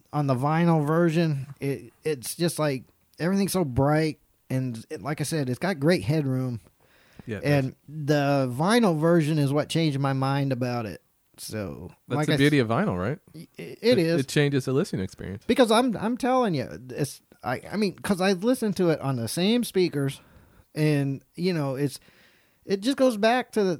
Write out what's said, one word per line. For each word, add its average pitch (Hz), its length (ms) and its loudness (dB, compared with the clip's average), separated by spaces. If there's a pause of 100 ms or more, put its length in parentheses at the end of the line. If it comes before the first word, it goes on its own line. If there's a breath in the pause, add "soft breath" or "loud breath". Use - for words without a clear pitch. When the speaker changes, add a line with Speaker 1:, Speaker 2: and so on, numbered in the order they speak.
(120)
Speaker 1:
on 143 140 0
the 135 100 2
vinyl 156 500 2
version, 160 600 2 (140)
it, 120 320 -8 (120)
it's 143 320 -6
just, 165 220 -2
like, 147 260 -2 (340)
everything's 190 340 0
so 185 120 0
bright, 147 540 2 (320)
and 127 400 -4
it, 156 120 -12
like 147 180 -6
I 151 40 -4
said, 143 240 -2
it's 123 120 -2
got 170 200 -4
great 165 220 4
headroom. 131 580 -2 (640 loud breath)
Speaker 2:
Yeah, 107 120 -8
it - 60 -8
Speaker 1:
And 143 300 0 (140)
Speaker 2:
does. 143 600 0
Speaker 1:
the 120 140 -6
vinyl 196 360 4
version 160 400 4
is 139 140 2
what 147 160 0
changed 156 300 0
my 139 140 0
mind 139 400 0
about 123 340 -4
it. 90 140 -10 (360)
So, 90 540 -10 (160)
Speaker 2:
That's 127 100 -4
Speaker 1:
like 151 120 0
Speaker 2:
the 156 60 2
Speaker 1:
I - 20 2
Speaker 2:
beauty 143 240 6
Speaker 1:
s-, - 20 6
Speaker 2:
of 107 60 -2
vinyl, 120 280 0
right? 107 220 -2 (160)
Speaker 1:
y-, 165 140 -18 (100)
it, 165 240 -14
it - 0 -
Speaker 2:
It, 233 160 4
Speaker 1:
is. 165 220 2
Speaker 2:
it 131 80 -2
changes 143 380 2
the 135 60 -2
listening 135 300 0
experience. 95 460 -10
Speaker 1:
Because 233 240 4
I'm, 233 240 2
I'm 233 200 -4
telling 247 380 0
you, 127 140 -4 (220)
it's, 139 320 -6 (200)
I, 127 180 -4 (120)
I - 40 -6
mean, 196 180 0
'cause 185 260 -2
I 196 140 2
listen 214 400 0
to 180 160 2
it 156 100 0
on 135 160 -2
the 113 100 -2
same 208 380 0
speakers, 147 560 0 (560 soft breath)
and, 143 480 0 (100)
you 180 180 -2
know, 139 220 -2
it's, 139 240 -2 (640 soft breath)
it 196 180 -4
just 262 140 0
goes 254 200 2
back 233 380 0
to 214 100 2
the, 180 160 0